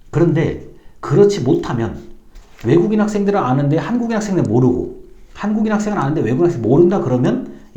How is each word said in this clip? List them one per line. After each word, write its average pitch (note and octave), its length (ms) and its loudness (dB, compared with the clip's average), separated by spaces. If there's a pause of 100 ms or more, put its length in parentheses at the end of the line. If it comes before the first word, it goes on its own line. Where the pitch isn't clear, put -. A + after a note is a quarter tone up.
(120)
그런데 D3+ 560 0 (320)
그렇지 G3+ 420 2
못하면 A#2 720 -2 (520)
외국인 G#3 380 2
학생들은 G3+ 380 0
아는데 C#3 380 0
한국인 A3+ 400 -2
학생들은 F#3+ 340 -2
모르고 - 500 0 (320)
한국인 G#3+ 380 -2
학생은 G3+ 260 -2
아는데 D3+ 240 -2
외국인 C3 240 0
학생은 A#2 240 -2
모른다 F3 320 4
그러면, C#3+ 580 -2 (180)